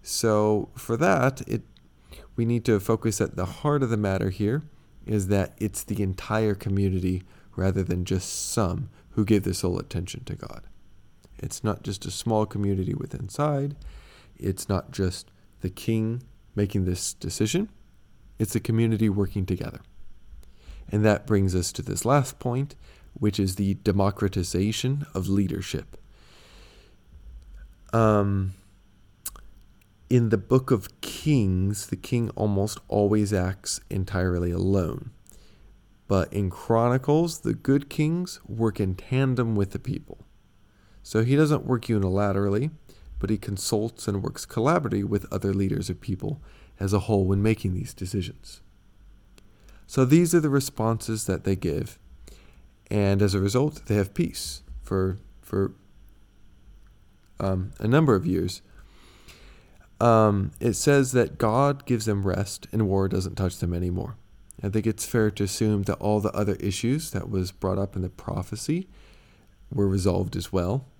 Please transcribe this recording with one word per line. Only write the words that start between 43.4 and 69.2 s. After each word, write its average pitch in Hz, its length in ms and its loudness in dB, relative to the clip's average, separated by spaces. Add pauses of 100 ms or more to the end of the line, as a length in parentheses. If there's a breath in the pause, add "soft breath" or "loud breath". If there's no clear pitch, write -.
and 101 160 -2
works - 220 -8
collaboratively 117 600 0
with 101 280 -4
other 98 220 -2
leaders 98 340 -2
of 90 140 -8
people - 400 -6 (360 soft breath)
as 98 140 0
a 101 80 4
whole 98 240 2
when 98 180 2
making 107 300 2
these - 220 -6
decisions. - 640 -8 (1300 soft breath)
So 131 200 2
these 165 280 6
are 170 60 6
the 151 80 0
responses 113 800 -2
that 92 180 -2
they 98 100 2
give, 78 440 -4 (920 soft breath)
and 101 300 4
as 101 140 4
a 101 40 2
result, 123 460 0
they 104 120 0
have 98 180 0
peace - 480 -4 (200)
for, 95 360 -2 (240)
for, - 320 -2 (1600)
um, 95 400 -2
a 107 80 -4
number 135 280 6
of 92 100 2
years. 90 380 -2 (1400 loud breath)
Um, 107 580 6
it 113 140 2
says 139 400 4
that 123 240 2
God 139 480 2
gives 113 220 -2
them 101 200 0
rest 95 460 -2
and 107 160 2
war 98 200 2
doesn't 92 260 -2
touch 92 240 -2
them 87 160 -2
anymore. 90 420 -4 (460)
I 101 80 -2
think 110 160 0
it's - 180 -2
fair 110 280 2
to 101 120 -2
assume 104 380 0
that 98 180 -2
all 104 180 2
the 104 160 0
other 101 200 0
issues 113 560 -2
that - 180 -6
was 92 240 -2
brought 95 260 -2
up 98 160 -4
in 95 60 -4
the 92 80 -4
prophecy 107 800 -6 (800 soft breath)